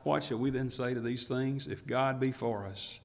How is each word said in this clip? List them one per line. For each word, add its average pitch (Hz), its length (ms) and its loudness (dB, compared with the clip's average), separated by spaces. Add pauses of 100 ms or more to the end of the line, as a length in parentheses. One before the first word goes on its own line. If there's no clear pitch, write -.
What 147 200 4
shall 123 140 0
we 131 140 2
then 131 180 0
say 123 240 0
to 120 80 0
these 123 260 -2
things? 135 400 0
If - 180 -6
God 131 320 2
be 131 140 2
for 107 340 -2
us - 400 -8